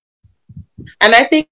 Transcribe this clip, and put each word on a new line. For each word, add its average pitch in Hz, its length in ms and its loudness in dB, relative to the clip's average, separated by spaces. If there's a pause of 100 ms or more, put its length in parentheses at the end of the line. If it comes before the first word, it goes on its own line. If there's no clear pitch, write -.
(1000)
And 220 140 0
I 247 100 4
think 311 280 -2